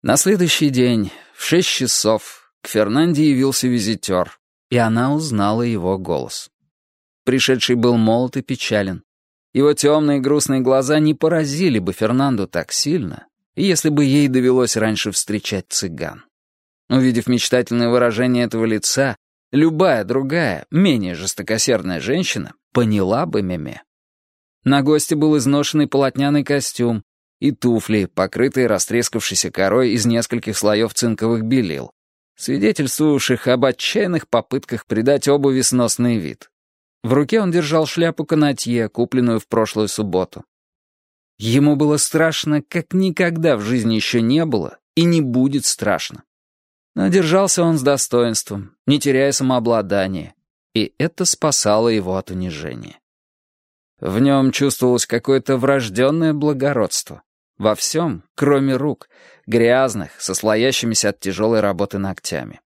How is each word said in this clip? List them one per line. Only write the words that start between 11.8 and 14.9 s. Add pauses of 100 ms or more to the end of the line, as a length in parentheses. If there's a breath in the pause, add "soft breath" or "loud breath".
Фернанду
так
сильно, (260)
если
бы
ей
довелось
раньше